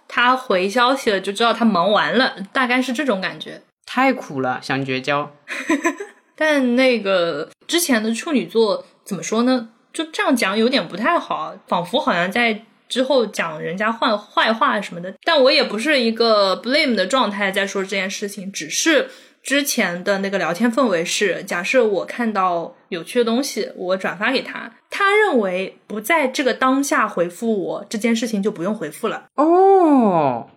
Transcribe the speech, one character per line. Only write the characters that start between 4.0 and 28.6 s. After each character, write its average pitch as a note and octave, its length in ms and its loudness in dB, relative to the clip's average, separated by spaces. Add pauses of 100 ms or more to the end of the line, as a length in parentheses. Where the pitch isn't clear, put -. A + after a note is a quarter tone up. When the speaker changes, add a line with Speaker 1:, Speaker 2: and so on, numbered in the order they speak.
Speaker 2:
苦 D3+ 280 -8
了， C3 200 -2
想 C3+ 240 -4
绝 C3 160 -4
交。 D3 300 -2 (540)
Speaker 1:
<laughs> - 500 -10
但 C#4+ 400 2
那 B3+ 240 4
个 F3 500 -2 (160)
之 - 140 0
前 A#3+ 240 2
的 A3+ 100 0
处 D#4 200 -4
女 G#3 120 2
座， G#3 400 0 (200)
怎 G3 100 -8
么 D#3+ 80 -8
说 A3 200 0
呢？ B3 260 0 (240)
就 E4 180 -6
这 - 100 -4
样 E4 140 2
讲 G3+ 220 0
有 A3+ 100 4
点 B3+ 180 0
不 D#3+ 120 -10
太 D#4 200 2
好， D#3+ 380 -6 (120)
仿 F3+ 180 -2
佛 - 120 0
好 C4 160 0
像 F3+ 160 0
在 A3 360 0 (240)
之 A#3+ 120 0
后 C4 240 2
讲 E3 360 -6
人 D#3+ 160 -6
家 G#3+ 120 0
坏， A3+ 280 0
坏 B3 340 0
话 A3+ 300 0
什 F#3+ 120 -10
么 E3+ 60 -10
的。 F#3 140 -10 (100)
但 D#4+ 180 4
我 B3+ 80 6
也 D4 140 4
不 - 160 -4
是 C#4 220 2
一 A3+ 100 2
个 G#3 500 2
blame C#4 320 2
的 F#3+ 140 0
状 A3+ 240 0
态 G3+ 180 -2
在 G3 160 -2
说 G3 160 -4
这 F#3+ 60 -6
件 F#3+ 220 -4
事 G3+ 180 -8
情， G3 240 -12
只 D#3 180 -10
是 D4+ 380 2 (340)
之 C#4 220 -2
前 F3+ 400 -4
的 G3 140 0
那 G3 120 -4
个 G3 80 -2
聊 E3+ 160 -2
天 A#3 160 0
氛 B3 180 2
围 F3 180 0
是， F3+ 380 -2
假 F3+ 200 -6
设 B3 220 2
我 G3 200 0
看 A3+ 280 -4
到 F3+ 420 -2 (140)
有 E3 120 -6
趣 - 180 -2
的 A#3+ 60 4
东 A3+ 160 2
西， - 360 -6
我 F#3 200 -2
转 F3 200 -6
发 A3 160 0
给 A3+ 80 0
他， - 320 -12 (180)
他 G4 240 2
认 G4+ 240 4
为 F#3+ 380 -2 (100)
不 G#3 140 -8
在 D4+ 260 2
这 D4 160 -2
个 B3 100 2
当 C4 300 2
下 C4+ 240 0
回 F3 220 -2
复 G#3+ 340 -2
我， D#3 260 -6
这 A#3 80 -6
件 A#3 160 0
事 A#3 140 -2
情 G3+ 160 -2
就 G#3 80 -2
不 D#3 120 -6